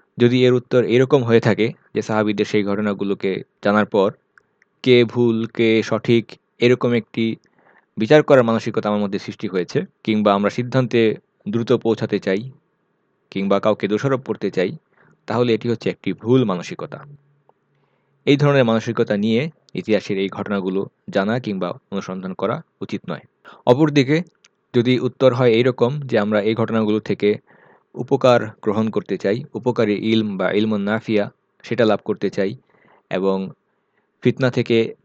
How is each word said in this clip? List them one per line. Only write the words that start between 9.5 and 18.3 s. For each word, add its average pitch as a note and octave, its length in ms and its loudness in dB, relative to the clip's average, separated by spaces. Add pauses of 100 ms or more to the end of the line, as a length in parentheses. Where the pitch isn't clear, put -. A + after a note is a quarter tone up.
কিংবা G#2+ 300 2
আমরা G2+ 160 2
সিদ্ধান্তে A#2+ 680 0 (340)
দ্রুত A#2 240 0
পৌঁছাতে G#2+ 460 -2
চাই, G#2 320 -4 (800)
কিংবা G2 280 0
কাউকে G#2 280 -2
দোষারোপ C3 340 -2
করতে G#2 300 -6
চাই, F#2 240 -4 (500)
তাহলে A#2 280 0
এটি A#2 160 -4
হচ্ছে G#2+ 200 -4
একটি F2+ 240 -6
ভুল B2 300 2
মানসিকতা। F2+ 600 -8 (1200)
এই C#3+ 120 4